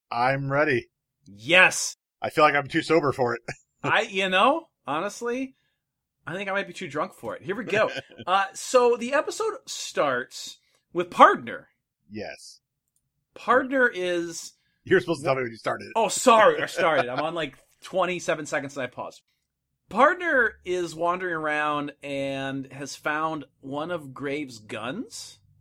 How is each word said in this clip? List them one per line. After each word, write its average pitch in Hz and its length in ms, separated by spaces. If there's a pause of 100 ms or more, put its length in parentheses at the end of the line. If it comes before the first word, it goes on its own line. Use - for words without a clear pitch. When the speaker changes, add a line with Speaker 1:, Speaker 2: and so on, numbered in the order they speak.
Speaker 1:
I'm 135 400
ready. 139 380 (380)
Speaker 2:
Yes. 139 720 (240)
Speaker 1:
I 170 80
feel 156 160
like 147 100
I'm 139 140
too 160 120
sober 151 300
for 120 240
it. - 120
<laughs> - 40 (320)
Speaker 2:
I, 165 180
you 196 280
know, 247 400 (180)
honestly, 240 680 (720)
I 147 80
think 196 160
I 190 40
might 196 120
be 175 80
too 185 140
drunk 151 260
for 104 220
it. - 80
Here 180 120
we 220 100
go. 196 300
Speaker 1:
<laughs> 135 40 (260)
Speaker 2:
Uh, 190 280
so 247 440
the 240 160
episode 302 400 (140)
starts - 880 (340)
with 175 200
Pardner. 170 560 (420)
Speaker 1:
Yes. - 520 (760)
Speaker 2:
Pardner 254 580
is 175 600 (320)
Speaker 1:
You're 196 160
supposed 160 200
to 139 40
tell 135 100
me 131 80
when 117 80
you 113 60
started. 110 380
Speaker 2:
Oh, 220 120
sorry. 202 560
I - 20
started. 156 440
I'm 131 100
on, 160 160
like, 156 220 (260)
twenty-seven 170 640
seconds 139 280
and 139 80
I 123 40
paused. 101 340 (680)
Pardner 294 640 (120)
is 180 300
wandering 175 400
around 151 560 (100)
and 135 720
has 135 220
found 156 500 (160)
one 143 300
of 143 240
Graves' 139 420
guns. 120 800 (240)